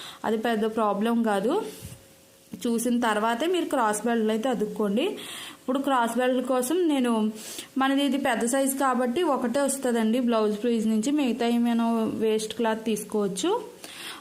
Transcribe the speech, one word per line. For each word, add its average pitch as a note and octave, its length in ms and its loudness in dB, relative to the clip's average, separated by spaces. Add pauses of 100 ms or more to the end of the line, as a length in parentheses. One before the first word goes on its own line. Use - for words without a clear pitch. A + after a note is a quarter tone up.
(280)
అది A3 180 0
పెద్ద A3+ 180 0 (140)
ప్రాబ్లం G#3+ 380 2 (140)
కాదు. G#3 240 2 (1120)
చూసిన A#3 320 0 (120)
తర్వాతే A3+ 380 0 (100)
మీరు E4 180 0
క్రాస్ G#3+ 320 2
బెల్ట్లు A3+ 300 2
అయితే A3 180 0
అతుక్కోండి. G#3+ 500 0 (560)
ఇప్పుడు C4+ 260 -2
క్రాస్ A#3 340 2
బెల్ట్ B3+ 220 2 (100)
కోసం B3+ 240 0 (160)
నేను, B3 200 2 (680)
మనది C4+ 280 2
ఇది C4 180 0
పెద్ద A3+ 260 0
సైజు C4+ 220 2 (120)
కాబట్టి B3 340 0 (140)
ఒకటే A#3+ 320 0
వస్తుందండి A#3 520 0 (100)
బ్లౌజ్ G#3+ 340 2
పీస్ A#3 300 0
నుంచి, A3 260 0
మిగతా B3 280 0 (200)
మనం A#3 220 2 (360)
వేస్ట్ G#3+ 340 0
క్లాత్ A3+ 300 0
తీసుకోవచ్చు. G#3 640 -2 (720)